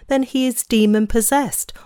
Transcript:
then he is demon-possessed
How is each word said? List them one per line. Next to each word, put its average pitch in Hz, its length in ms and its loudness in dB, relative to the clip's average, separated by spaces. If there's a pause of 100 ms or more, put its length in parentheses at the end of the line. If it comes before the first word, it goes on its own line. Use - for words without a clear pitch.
then 269 160 0
he 262 240 -2
is 240 160 -4
demon-possessed 220 1120 0 (120)